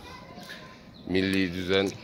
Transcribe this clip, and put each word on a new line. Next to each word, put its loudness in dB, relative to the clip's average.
Milli 4
düzen 4